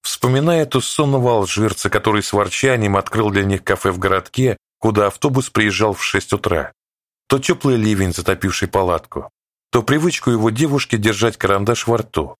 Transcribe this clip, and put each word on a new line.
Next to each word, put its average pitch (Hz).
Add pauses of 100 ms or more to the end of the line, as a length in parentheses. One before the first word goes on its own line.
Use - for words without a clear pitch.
вспоминая 151
то 160
сонного 135
алжирца, 104
который 104
с -
ворчанием 101
открыл 104
для 101
них 98
кафе 95
в 90
городке, 95 (240)
куда 104
автобус 131
приезжал 104
в -
шесть -
утра, 85 (560)
то 139
теплый 135
ливень, 104
затопивший 92
палатку, 90 (400)
то 123
привычку 151
его 113
девушки 139
держать 107
карандаш 98
во 117
рту, 80